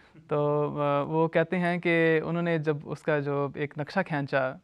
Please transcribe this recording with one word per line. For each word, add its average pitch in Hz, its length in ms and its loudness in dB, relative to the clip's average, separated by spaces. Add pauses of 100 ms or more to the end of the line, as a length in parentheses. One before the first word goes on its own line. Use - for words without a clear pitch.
(300)
तो, 147 380 2
अ, 143 340 0
वो 160 260 2
कहते 165 280 2
हैं 175 240 0
कि 165 440 4
उन्होंने 170 340 0
जब 151 280 -2
उसका 151 340 -2
जो 143 360 -2
एक 147 220 -6
नक्शा 165 240 -4
खींचा 139 600 -2